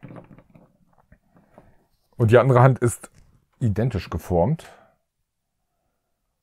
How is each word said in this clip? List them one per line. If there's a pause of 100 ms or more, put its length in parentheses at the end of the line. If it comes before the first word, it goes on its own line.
(2250)
Und
die
andere
Hand
ist (500)
identisch
geformt. (1700)